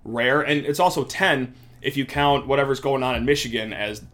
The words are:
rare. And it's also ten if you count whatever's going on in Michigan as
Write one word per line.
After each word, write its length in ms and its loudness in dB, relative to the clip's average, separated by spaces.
rare. 380 2
And 220 0
it's 140 0
also 240 2
ten 500 0
if 140 -4
you 100 0
count 400 2
whatever's 320 2
going 240 0
on 140 0
in 80 -2
Michigan 480 0
as 420 -6